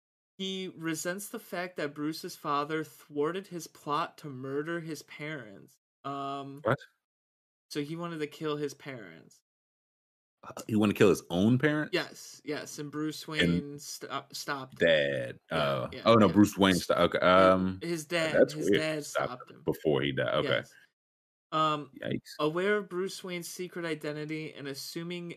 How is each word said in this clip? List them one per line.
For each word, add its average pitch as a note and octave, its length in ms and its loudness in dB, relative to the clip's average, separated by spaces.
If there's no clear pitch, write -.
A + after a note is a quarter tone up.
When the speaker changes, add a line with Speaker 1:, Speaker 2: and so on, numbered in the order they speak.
Speaker 1:
he F#3+ 380 -6
resents E3 520 -6
the A#3 100 -10
fact F3+ 380 -8
that D3 180 -4
Bruce's D#3 420 -6
father D3+ 480 -2
thwarted D#3+ 600 -4
his E3+ 200 -10
plot - 520 -6
to D#3 100 -12
murder C#3 520 -6
his D#3+ 220 -10
parents. B2 720 -14
Um, C#3 580 -8
Speaker 2:
What? A#2+ 160 2
Speaker 1:
so D3+ 120 -2
he D3+ 140 -6
wanted E3+ 240 -6
to D3+ 60 -4
kill D3+ 300 -4
his D3 180 -4
parents. F#2+ 680 -16
Speaker 2:
Uh, - 60 -14
he G#2+ 80 0
wanted G#2 180 4
to - 40 -10
kill G#2+ 100 10
his D#2+ 200 6
own G#2 300 4
parents? D3+ 340 0
Speaker 1:
Yes, - 520 -6
yes, C3+ 340 -8
and D3 120 -10
Bruce D3+ 360 -6
Speaker 2:
And - 20 -18
Speaker 1:
Wayne D#3 520 0
sto-, - 420 -10
stopped C3+ 480 -8
him. F2 80 4
Speaker 2:
Dad. C#2 500 2
Speaker 1:
Yeah, D#2+ 80 0
Speaker 2:
Uh, C#2 340 0
Speaker 1:
yeah, B2+ 140 -10
Speaker 2:
oh, A2+ 80 10
no, G#2+ 140 8
Speaker 1:
yeah. E2 40 2
Speaker 2:
Bruce G2+ 240 6
Wayne F#2+ 200 8
sto-, - 180 2
okay, E2+ 260 4
Speaker 1:
Hi-, F#2 300 8
Speaker 2:
um, F#2 320 2
Speaker 1:
his E3 280 -6
Speaker 2:
yeah, E3 220 0
Speaker 1:
dad, G2+ 80 4
Speaker 2:
that's D3 140 4
Speaker 1:
his D3+ 160 -2
Speaker 2:
weird. E3 100 4
Speaker 1:
dad D#3 240 -4
Speaker 2:
Stopped C2+ 280 -4
Speaker 1:
stopped - 180 -16
Speaker 2:
him - 60 -20
Speaker 1:
him. B1 80 -20
Speaker 2:
before D2+ 380 0
he C#2+ 100 -2
died. C2 220 -2
Okay. C#2+ 140 0
Speaker 1:
Yes. A#1+ 220 -2
Um, D#3 380 0
Speaker 2:
Yikes. - 340 -4
Speaker 1:
aware F3 380 2
of G3 120 -4
Bruce F#3 360 -6
Wayne's F3 240 -8
secret F3+ 360 -8
identity D#3 720 -6
and C#3+ 120 -12
assuming E3+ 680 -8